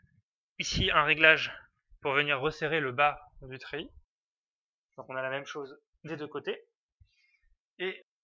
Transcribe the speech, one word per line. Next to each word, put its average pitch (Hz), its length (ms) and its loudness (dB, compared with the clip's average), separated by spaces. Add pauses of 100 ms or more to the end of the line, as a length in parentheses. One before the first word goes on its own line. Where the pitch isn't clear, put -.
(600)
ici 190 320 0
un 160 100 6
réglage 156 500 6 (480)
pour 143 120 0
venir 143 280 2
resserrer 151 380 -2
le 131 140 -2
bas 143 280 2 (200)
du 131 180 -14
treillis. 165 320 -10 (1040)
Donc 127 140 -16
on 131 60 -6
a 131 60 -4
la 131 80 -2
même 139 160 -6
chose 143 300 -10 (280)
des 160 120 -8
deux 147 120 -10
côtés. - 340 -8 (1160)
Et 185 260 -8 (180)